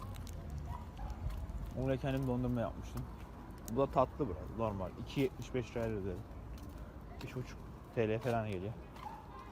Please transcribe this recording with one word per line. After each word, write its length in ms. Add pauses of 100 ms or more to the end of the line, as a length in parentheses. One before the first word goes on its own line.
(1800)
Oraya 140
kendim 300
dondurma 340
yapmıştım. 440 (680)
Bu 60
da 140
tatlı 380
biraz, 280
normal. 320 (120)
İki 200
yetmiş 320
beş 180
liraya 180
ödedim. 340 (1000)
Üç 120
buçuk 240 (360)
T 140
L 100
falan 280
geliyor. 260 (800)